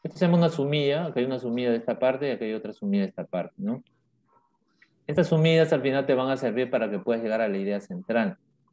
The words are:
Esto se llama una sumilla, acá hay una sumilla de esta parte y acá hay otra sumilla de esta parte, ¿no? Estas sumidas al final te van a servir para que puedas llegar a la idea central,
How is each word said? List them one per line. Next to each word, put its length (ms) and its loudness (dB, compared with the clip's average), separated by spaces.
Esto 140 -10
se 80 2
llama 120 4
una 120 4
sumilla, 560 0
acá 140 -4
hay 60 2
una 140 -4
sumilla 320 -2
de 60 2
esta 220 -4
parte 280 0
y 40 -2
acá 140 -6
hay 80 -4
otra 200 -8
sumilla 300 0
de 60 -2
esta 160 -10
parte, 320 -6
¿no? 260 -6
Estas 220 2
sumidas 440 4
al 100 2
final 240 0
te 100 2
van 140 2
a 80 0
servir 320 -2
para 200 0
que 100 -4
puedas 240 -2
llegar 180 0
a 60 2
la 100 -2
idea 220 -2
central, 580 -4